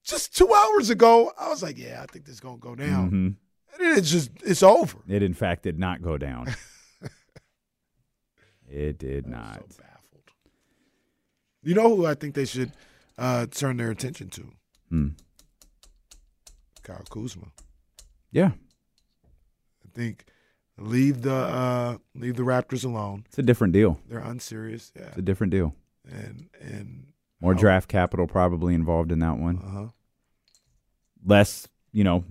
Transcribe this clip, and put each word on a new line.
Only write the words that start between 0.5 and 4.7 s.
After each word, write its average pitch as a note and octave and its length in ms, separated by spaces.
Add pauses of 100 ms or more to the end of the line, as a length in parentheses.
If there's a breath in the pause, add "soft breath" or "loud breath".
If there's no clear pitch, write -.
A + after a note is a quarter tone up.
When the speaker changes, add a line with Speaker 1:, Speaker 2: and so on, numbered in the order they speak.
Speaker 1:
hours G#4 360
ago, A#3 500
I - 80
was D4+ 160
like, D#3 140
"Yeah, A#2+ 260
I - 40
think - 180
this C#3+ 100
is - 60
gonna B2+ 160
go A#2+ 180
down." F#2 320
Speaker 2:
Mm-hmm. F#2+ 80
Speaker 1:
And F#2+ 220 (420)
then E4+ 180
it's E3+ 140
just, D#3 200 (140)
it's F#3+ 180
over. G3 340 (100)